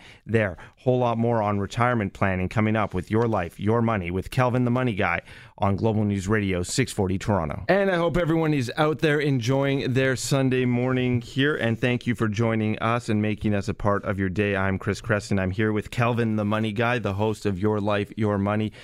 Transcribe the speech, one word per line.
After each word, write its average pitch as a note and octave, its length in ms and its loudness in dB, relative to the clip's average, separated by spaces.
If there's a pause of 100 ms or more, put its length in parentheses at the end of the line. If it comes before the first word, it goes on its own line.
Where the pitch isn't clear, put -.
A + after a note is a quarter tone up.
(260)
there. G#2 300 0 (200)
Whole B2+ 220 0
lot A#2+ 200 0
more A#2 240 2
on G#2 160 0
retirement A2+ 540 0
planning F#2 360 0
coming G#2+ 280 2
up G#2 180 -2
with F2+ 160 -6
Your A2+ 160 2
Life, F#2+ 320 -4
Your A2 240 0
Money G2+ 300 -2
with F#2 180 -4
Kelvin, B2+ 340 2
the B2 60 0
Money B2 240 0
Guy, F2+ 280 0 (360)
on G2 160 2
Global G#2+ 300 0
News G2 240 0
Radio G2 340 0
six - 300 -2
forty F#2+ 260 0
Toronto. F2 500 -2
And G3 220 4
I F3+ 60 2
hope E3+ 200 0
everyone D#3+ 380 2
is B2 220 -2
out D#3 240 0
there D3+ 180 4
enjoying C3+ 760 2
their C3 200 2
Sunday C3 520 0
morning B2 540 2
here, C3+ 360 0
and A2+ 240 0
thank B2 260 0
you A#2+ 80 0
for A2 140 0
joining A2 500 0
us A#2 300 -2
and G#2+ 120 2
making G#2+ 340 0
us G2 120 -2
a G2 80 -2
part G2+ 300 0
of F#2+ 160 -2
your F#2+ 80 0
day. G2+ 260 0
I'm F#2+ 240 0
Chris F#2+ 220 -4
Creston. G#2 400 0
I'm F#2 100 0
here G#2+ 220 0
with G#2 180 -4
Kelvin, A#2 460 0
the G#2+ 80 0
Money G#2+ 260 0
Guy, A#2 300 0
the G2+ 140 -4
host G#2+ 320 -2
of G2 120 -2
Your G#2 220 0
Life, G#2 380 -2
Your G#2 180 2
Money, G#2 340 0 (140)